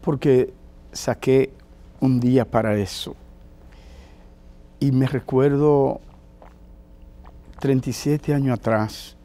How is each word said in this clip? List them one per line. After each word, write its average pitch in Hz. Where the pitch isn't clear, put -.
porque 131
saqué 131
un 131
día 123
para 110
eso. -
Y 139
me 131
recuerdo 139
treinta 135
y -
siete 147
años 135
atrás -